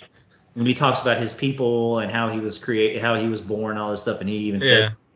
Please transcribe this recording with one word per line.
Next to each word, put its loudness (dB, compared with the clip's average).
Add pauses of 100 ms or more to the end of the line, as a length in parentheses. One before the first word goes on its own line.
(540)
when -2
he 4
talks 2
about 2
his -4
people 0
and -4
how 0
he -4
was -6
created, 0
how 2
he 0
was -2
born, -4
all -4
this -4
stuff, -4
and -4
he -2
even -2
said 6 (240)